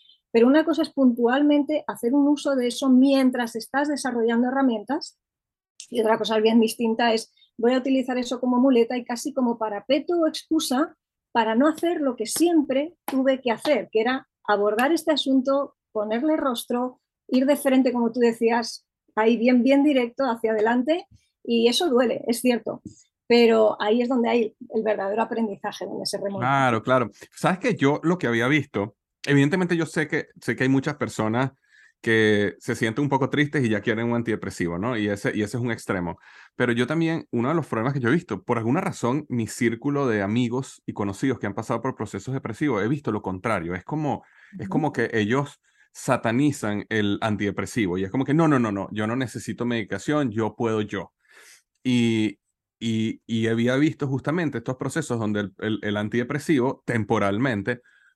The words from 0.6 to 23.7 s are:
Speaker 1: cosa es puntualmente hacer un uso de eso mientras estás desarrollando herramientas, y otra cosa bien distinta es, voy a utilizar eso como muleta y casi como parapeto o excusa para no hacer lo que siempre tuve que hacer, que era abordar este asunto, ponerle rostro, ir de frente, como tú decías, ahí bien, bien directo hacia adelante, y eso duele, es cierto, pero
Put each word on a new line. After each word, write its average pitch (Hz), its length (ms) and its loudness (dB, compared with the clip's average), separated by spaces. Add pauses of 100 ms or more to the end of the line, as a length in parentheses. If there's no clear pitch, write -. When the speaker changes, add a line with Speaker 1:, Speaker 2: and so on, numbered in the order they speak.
Speaker 1:
cosa 320 180 0
es - 80 -4
puntualmente 277 960 2
hacer - 260 -4
un 285 160 4
uso 285 280 0
de 247 100 0
eso 262 240 0
mientras 254 640 4
estás 277 320 -2
desarrollando 240 600 0
herramientas, 262 720 -2 (720)
y 240 100 -2
otra 220 180 2
cosa 220 200 0
bien 226 220 4
distinta 226 520 2
es, 220 200 -4 (240)
voy 240 180 2
a 262 40 2
utilizar 262 400 0
eso 247 220 -4
como 247 180 0
muleta 247 380 4
y 247 80 -6
casi 247 280 -8
como 233 260 -2
parapeto 262 600 -2
o 311 60 2
excusa 311 720 -2 (360)
para 220 220 0
no 277 140 4
hacer 339 320 -2
lo 269 160 -2
que 214 100 -6
siempre 311 680 0 (100)
tuve 262 360 0
que 247 100 -2
hacer, 233 400 -2
que 220 100 2
era 254 280 -4 (180)
abordar 208 460 2
este 320 200 0
asunto, 269 640 0 (180)
ponerle 233 440 -2
rostro, 247 640 -4 (280)
ir 262 180 2
de 285 100 4
frente, 262 360 2
como 233 200 0
tú 254 80 -4
decías, 233 640 0 (300)
ahí 226 200 4
bien, 240 260 4
bien 277 200 4
directo 262 420 0
hacia 233 280 -2
adelante, 247 540 0 (360)
y 233 260 2
eso 339 200 2
duele, 240 380 2
es 233 140 -2
cierto, 240 420 -2 (440)
pero 226 540 6